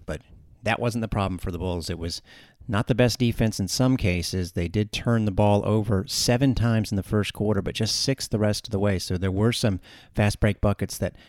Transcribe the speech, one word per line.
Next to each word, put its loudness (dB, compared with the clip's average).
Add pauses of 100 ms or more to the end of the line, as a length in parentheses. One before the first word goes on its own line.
but -8 (420)
that -2
wasn't -2
the -4
problem -2
for -6
the -6
Bulls. -4
It -6
was -8 (460)
not -2
the 2
best 2
defense 0
in -2
some 2
cases. -2
They -2
did -2
turn 0
the 0
ball 4
over 0
seven 2
times 2
in 0
the 0
first -2
quarter, 0
but -4
just -2
six -2
the -2
rest 0
of -12
the -2
way. 2
So -4
there -2
were 2
some 0 (340)
fast 0
break 2
buckets 0
that -4 (140)